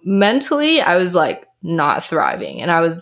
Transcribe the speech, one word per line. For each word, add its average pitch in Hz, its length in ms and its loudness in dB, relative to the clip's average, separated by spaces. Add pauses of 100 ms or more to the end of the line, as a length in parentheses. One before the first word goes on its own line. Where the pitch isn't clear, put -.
mentally, 277 760 2
I 175 160 2
was, 180 180 0
like, 156 320 0 (160)
not 160 400 -2
thriving, - 600 -4
and 175 100 -2
I 165 80 4
was 165 220 0